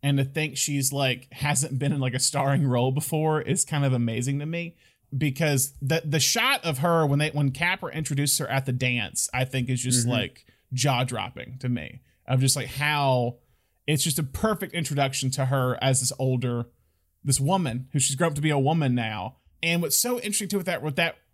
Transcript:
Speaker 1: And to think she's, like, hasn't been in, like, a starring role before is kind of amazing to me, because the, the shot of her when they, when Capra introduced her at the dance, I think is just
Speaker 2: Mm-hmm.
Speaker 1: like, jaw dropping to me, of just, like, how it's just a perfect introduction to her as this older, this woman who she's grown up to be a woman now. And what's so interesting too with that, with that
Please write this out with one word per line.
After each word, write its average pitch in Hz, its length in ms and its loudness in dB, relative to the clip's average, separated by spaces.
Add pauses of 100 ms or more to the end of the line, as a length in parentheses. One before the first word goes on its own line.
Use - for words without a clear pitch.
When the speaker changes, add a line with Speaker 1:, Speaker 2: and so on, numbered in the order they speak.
Speaker 1:
And 139 180 2
to 135 40 2
think 143 340 -2
she's, 139 360 -2
like, 131 400 -2
hasn't 143 460 -2
been 143 120 0
in, 147 80 -2
like, 127 140 -2
a 127 60 -4
starring 139 460 2
role 127 260 2
before 156 500 0
is - 240 0
kind 143 180 0
of 135 80 4
amazing 120 480 0
to 147 60 -6
me, 165 300 -6 (400)
because 143 680 0
the, 156 240 0
the 156 160 0
shot 254 420 2
of 160 140 -2
her 165 280 4
when 139 140 4
they, 151 120 0
when 143 200 2
Capra 175 420 -2
introduced 143 460 0
her 156 80 -4
at 135 180 0
the 135 60 -2
dance, 123 640 -2
I 127 100 0
think 131 260 -2
is 123 140 -2
just 123 240 2
Speaker 2:
Mm-hmm. 123 40 2
Speaker 1:
like, 107 340 -2 (280)
jaw 127 300 2
dropping 123 560 -8
to 131 80 -6
me, 117 340 -4 (240)
of 131 140 2
just, 131 160 2
like, 131 120 -6
how 135 720 2 (460)
it's 147 180 2
just 143 140 0
a 165 60 0
perfect 196 500 -2
introduction 139 580 -2
to 135 160 -2
her 127 340 0
as 131 180 4
this 127 180 -2
older, 123 480 0 (580)
this 135 160 2
woman 135 540 0
who 147 60 0
she's 135 160 0
grown 165 160 2
up 147 40 -8
to 143 60 -2
be 156 80 2
a 147 80 2
woman 139 380 4
now. 110 420 -4 (240)
And 170 220 0
what's 170 140 0
so 247 200 0
interesting 208 300 -4
too 202 100 -2
with 180 80 -4
that, 175 160 -4
with 151 140 -4
that 170 220 0 (160)